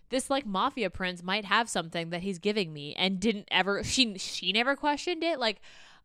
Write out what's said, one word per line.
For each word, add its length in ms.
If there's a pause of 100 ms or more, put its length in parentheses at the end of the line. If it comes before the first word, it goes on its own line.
this, 220
like, 120
mafia 460
prince 320
might 240
have 240
something 400
that 120
he's 180
giving 340
me," 220
and 240
didn't 320
ever, 320
she, 340
she 340
never 240
questioned 480
it. 160
Like, 220 (440)